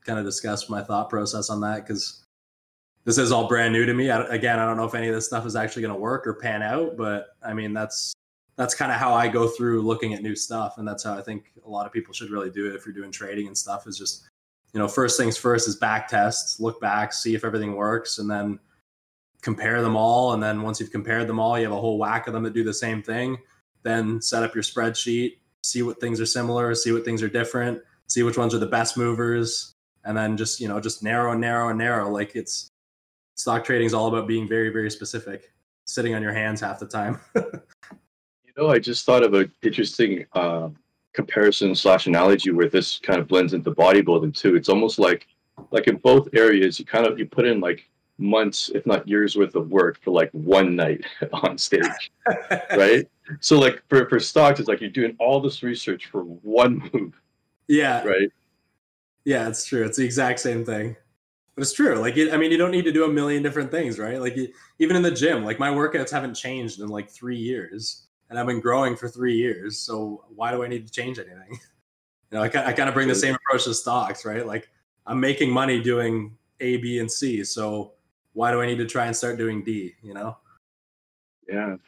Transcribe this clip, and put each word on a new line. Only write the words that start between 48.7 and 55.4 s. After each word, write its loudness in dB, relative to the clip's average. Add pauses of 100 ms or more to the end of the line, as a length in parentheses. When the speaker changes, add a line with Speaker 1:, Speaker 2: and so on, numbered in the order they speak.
Speaker 2:
if -4
not 2
years 0
worth 2
of -2
work 2
for, -2
like, 2
one 4
night 0 (160)
<laughs> -6
on -2
stage, 0 (160)
Speaker 1:
<laughs> -2
Speaker 2:
right? 6 (320)
So, 6
like, 4
for, 6
for 4
stocks, 6
it's -4
like 2
you're -8
doing 0
all 4